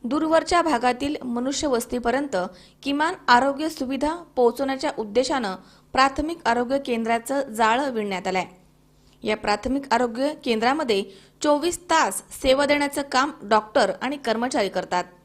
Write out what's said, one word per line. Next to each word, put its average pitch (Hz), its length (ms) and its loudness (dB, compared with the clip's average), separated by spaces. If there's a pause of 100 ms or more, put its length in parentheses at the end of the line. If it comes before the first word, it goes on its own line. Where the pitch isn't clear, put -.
दूरवरच्या 320 580 2
भागातील 254 540 0 (100)
मनुष्य 254 420 -2
वस्तीपर्यंत 247 680 -2 (480)
किमान 294 300 0 (140)
आरोग्य 269 420 4
सुविधा 277 460 -4
पोहोचवण्याच्या 262 840 0
उद्देशानं 226 580 0 (380)
प्राथमिक 285 520 2
आरोग्य 240 340 2
केंद्राचं 233 600 -2
जाळं 233 500 2
विणण्यात 196 360 -4
आलंय. 185 180 -2 (760)
या 214 140 0
प्राथमिक 247 560 -2
आरोग्य 247 400 0 (100)
केंद्रामध्ये 233 600 0 (380)
चोवीस 302 380 0
तास 294 440 0 (180)
सेवा 277 240 4
देण्याचं 285 360 0
काम 277 300 0 (120)
डॉक्टर 214 480 2 (100)
आणि 277 160 -4
कर्मचारी 233 520 -2
करतात. 180 340 -2 (200)